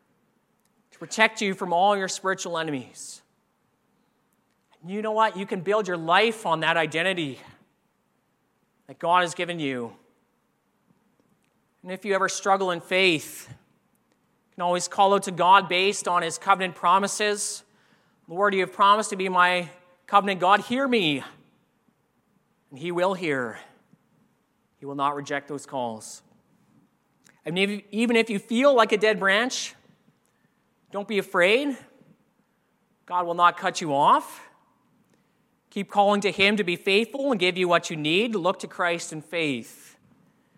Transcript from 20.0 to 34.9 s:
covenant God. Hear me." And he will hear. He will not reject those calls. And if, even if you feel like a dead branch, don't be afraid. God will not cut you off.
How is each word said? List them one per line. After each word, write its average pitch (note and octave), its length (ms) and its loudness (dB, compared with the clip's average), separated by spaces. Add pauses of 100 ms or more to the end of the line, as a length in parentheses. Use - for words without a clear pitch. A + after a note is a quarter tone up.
covenant G3+ 340 2
God. F#3+ 200 4
Hear C4 260 -4
me." E3+ 380 0 (1500)
And C3+ 80 -20
he E3+ 140 -8
will F3+ 220 0
hear. C#3 440 -4 (1200)
He C#3+ 80 -18
will C#3 80 -12
not C#3+ 200 -2
reject C#3+ 340 -6
those C#3+ 160 -10
calls. A#2+ 580 -10 (1200)
And E3 140 -4
if, G3+ 320 -2
even A#3 260 0
if A3+ 120 2
you G#3 100 -4
feel B3+ 360 2
like A3+ 180 4
a A3 60 2
dead G#3+ 200 2
branch, G3+ 560 -2 (1160)
don't G3 180 -10
be G#3+ 100 -2
afraid. G#3 580 2 (1300)
God F3+ 200 -2
will E3+ 80 -4
not F3 220 4
cut F3+ 240 -4
you D#3 140 -4
off. G3 480 2 (1300)